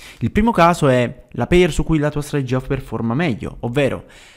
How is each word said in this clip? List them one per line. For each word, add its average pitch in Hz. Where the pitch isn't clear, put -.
Il 113
primo 220
caso 170
è 123
la 120
pair 175
su 147
cui 156
la 143
tua 143
strategia 131
performa 113
meglio, 123
ovvero 120